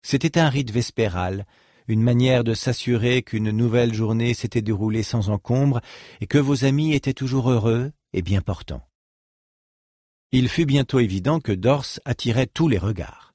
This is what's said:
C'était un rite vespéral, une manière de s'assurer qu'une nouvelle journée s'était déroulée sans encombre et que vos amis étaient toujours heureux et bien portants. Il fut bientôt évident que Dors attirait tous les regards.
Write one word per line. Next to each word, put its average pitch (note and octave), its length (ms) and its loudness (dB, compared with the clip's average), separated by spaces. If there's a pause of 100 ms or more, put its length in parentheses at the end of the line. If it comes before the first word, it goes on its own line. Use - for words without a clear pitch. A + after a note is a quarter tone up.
C'était D3+ 340 0
un D#3+ 120 4
rite C3 200 -2
vespéral, G2 760 -2 (400)
une A2 160 2
manière B2 400 4
de A2+ 100 0
s'assurer A#2+ 680 0
qu'une A2 260 -4
nouvelle A#2 440 2
journée A2+ 400 0
s'était A#2 280 -4
déroulée G#2+ 400 -2
sans G#2 280 -2
encombre B2 520 0 (380)
et G#2 80 -6
que C#3+ 100 2
vos C#3 280 2
amis D3+ 280 2
étaient C3+ 200 -2
toujours C3 360 -2
heureux A#2 440 0 (200)
et F#2 80 -2
bien F2+ 200 0
portants. - 460 -10 (1400)
Il B2+ 180 4
fut E3+ 160 0
bientôt C3+ 340 2
évident G2 400 0
que A2 140 -2
Dors B2 340 0 (180)
attirait A#2+ 420 -2
tous E3 200 0
les A#2 100 2
regards. F2+ 580 -6